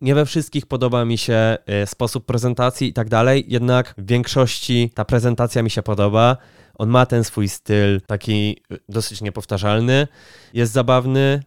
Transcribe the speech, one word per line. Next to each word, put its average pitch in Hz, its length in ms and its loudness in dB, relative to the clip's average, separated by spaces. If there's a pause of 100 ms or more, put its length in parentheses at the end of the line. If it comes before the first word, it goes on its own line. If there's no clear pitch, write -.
nie 135 140 0
we 147 120 2
wszystkich 147 400 -4
podoba 123 380 0
mi 117 140 0
się, 110 400 2 (240)
y, 101 40 -4
sposób 113 400 -6
prezentacji 123 640 -2
i - 40 -6
tak 110 160 -4
dalej, 123 400 2
jednak 123 500 0
w 98 80 -12
większości 120 880 0
ta 107 100 -4
prezentacja 120 580 0
mi 113 80 -2
się - 120 -4
podoba. 110 540 2 (380)
On 110 140 -2
ma 127 180 4
ten 117 180 2
swój 101 240 -2
styl 101 580 0
taki, 104 500 -2 (160)
y, - 60 -10 (100)
dosyć 104 320 -8
niepowtarzalny. 107 880 0 (460)
Jest 117 180 0
zabawny, 131 760 2